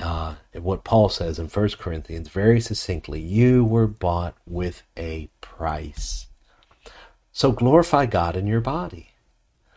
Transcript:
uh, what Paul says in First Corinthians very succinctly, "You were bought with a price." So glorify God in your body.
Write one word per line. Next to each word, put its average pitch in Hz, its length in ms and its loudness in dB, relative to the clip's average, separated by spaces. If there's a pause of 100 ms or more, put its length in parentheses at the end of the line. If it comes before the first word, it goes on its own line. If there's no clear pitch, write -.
uh, 82 340 -6 (180)
what 90 320 -6
Paul 110 240 6
says 82 300 -6
in 80 100 -8
First 101 300 -2
Corinthians 82 500 -10
very 113 320 4
succinctly, 85 600 -6
"You 120 440 4
were 113 220 4
bought 87 480 -2 (100)
with 87 380 -6 (140)
a 80 320 -8 (120)
price." - 840 -8 (1080)
So 135 200 2
glorify 139 540 4
God 87 300 0
in 98 120 -2
your 113 120 2
body. 135 500 -6 (680)